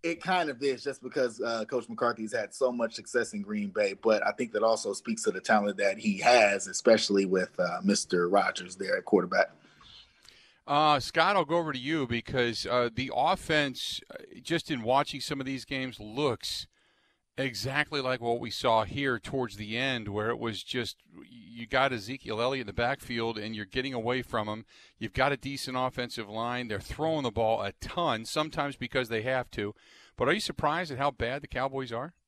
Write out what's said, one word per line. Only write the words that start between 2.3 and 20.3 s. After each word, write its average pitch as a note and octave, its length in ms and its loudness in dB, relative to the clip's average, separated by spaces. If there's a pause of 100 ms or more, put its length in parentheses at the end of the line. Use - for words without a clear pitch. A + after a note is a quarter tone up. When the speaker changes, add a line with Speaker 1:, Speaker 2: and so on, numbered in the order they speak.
Speaker 1:
had A2 220 -4
so C3 160 2
much A#2+ 240 -2
success - 400 -2
in G2+ 80 -4
Green G#2 280 -4
Bay. G2 300 2
But G#2+ 240 4
I G2+ 60 4
think A2+ 220 -4
that G#2 100 2
also A2 300 2
speaks - 320 -4
to G#2 80 2
the F#2 80 -6
talent G#2 380 2
that G2+ 200 2
he G#2+ 200 0
has, G2+ 500 6
especially G2+ 580 4
with, F#2 320 0
uh, F2 240 0
Mister F#2 460 2
Rodgers F#2 480 2
there F#2 200 -2
at F#2 80 -6
quarterback. F2+ 460 4 (1120)
Speaker 2:
Uh, D3 360 4
Scott, E3 340 2
I'll F3+ 100 4
go D3+ 120 0
over D#3+ 160 0
to C3 60 -6
you C#3+ 280 -2
because, A#2 600 0
uh, A#2+ 280 2
the C3 180 -4
offense, D3+ 880 0 (120)
uh, - 100 -14 (180)
just D#3+ 300 -4
in B2 140 -2
watching C3+ 360 2
some C#3 200 -6
of B2+ 60 -6
these C3+ 180 -6
games, C3 340 -6
looks A2+ 680 -4 (680)
exactly C3+ 640 -2
like B2+ 200 0
what A#2+ 180 0
we B2 120 -6
saw A2+ 340 4
here C3 340 -2
towards A#2+ 380 -4
the G#2+ 200 -6
end, B2 300 -2
where G#2 220 -2
it A#2+ 100 -2